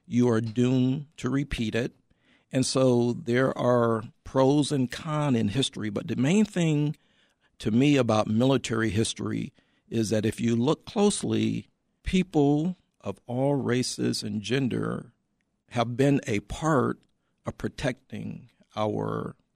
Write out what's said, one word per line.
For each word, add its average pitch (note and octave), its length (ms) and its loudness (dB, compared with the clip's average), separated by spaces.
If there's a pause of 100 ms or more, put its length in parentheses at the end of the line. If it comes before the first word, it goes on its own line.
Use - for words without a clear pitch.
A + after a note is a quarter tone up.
you B2 220 2
are A2+ 120 2
doomed B2+ 640 0 (100)
to B2+ 120 -6
repeat B2+ 460 -4
it. A#2 180 -4 (580)
And C3 140 0
so A#2+ 480 4
there B2 440 0
are A#2+ 460 2 (200)
pros C3+ 480 2
and C3 200 0
cons D3+ 460 -2
in A2 120 2
history, G#2+ 400 -2
but G#2 180 -6
the A2 80 -4
main E3+ 300 2
thing D#3 500 0 (600)
to - 140 -4
me C#3 260 4
about A2+ 300 2
military A2+ 640 0
history A2 640 -2 (360)
is A2 220 -2
that G#2+ 140 2
if A2 140 -2
you A#2 160 0
look B2+ 300 0
closely, A2 840 0 (360)
people D#3+ 720 2 (260)
of G2 240 -8
all C3+ 300 -2
races A#2+ 640 -2
and G#2+ 220 -6
gender A2+ 720 -4 (560)
have A#2+ 280 -4
been C#3 300 4
a G2+ 140 -2
part C3+ 580 -2 (460)
of - 120 -8
protecting A2 920 -8 (260)
our G#2+ 600 -4 (200)